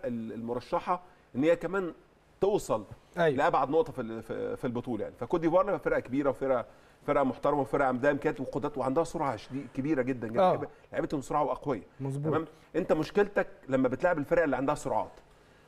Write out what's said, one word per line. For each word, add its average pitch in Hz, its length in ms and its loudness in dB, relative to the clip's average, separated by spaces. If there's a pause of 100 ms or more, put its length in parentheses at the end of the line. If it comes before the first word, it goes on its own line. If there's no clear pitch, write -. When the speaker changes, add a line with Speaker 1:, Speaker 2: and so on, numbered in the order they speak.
Speaker 1:
ال-، 113 280 -6
المرشحه 123 680 -4 (340)
ان 127 80 0
هي 170 120 6
كمان 175 360 -4 (480)
توصل 160 440 2 (340)
Speaker 2:
أيوة. 160 180 4
Speaker 1:
لابعد 147 340 4
نقطه 156 220 2
في 123 100 -6
ال-، 110 200 -6
في، 107 340 -6
في - 80 -12
البطوله 120 380 -4
يعني. 73 180 -8
فكوت 180 200 0
ديفوار 175 380 4
فرقه 156 220 0
كبيره 139 300 0
وفرقه، 127 340 0 (420)
فرقه 143 180 4
محترمه 143 360 0
وفرقه 139 280 2
عندها 127 220 2
امكانيات 147 300 0
وقدرات 135 380 -4
وعندها 131 260 0
سرعه 143 320 -4
شديد 127 380 -10
كبيره 135 280 0
جدا 120 260 -4
جدًا. 117 140 2
Speaker 2:
آه. 180 140 6
Speaker 1:
لعيبه-، - 120 -6 (240)
لعيبتهم 151 280 -2
سرعه 151 220 0
وقويه. 131 400 -2 (180)
Speaker 2:
مظبوط. 139 320 -2
Speaker 1:
تمام؟ 160 140 0 (300)
انت 175 160 0
مشكلتك 190 540 0 (220)
لما 131 200 4
بتلعب 165 300 2
الفرق 170 240 2
اللي 139 140 2
عندها 135 180 0
سرعات. 110 380 -4 (560)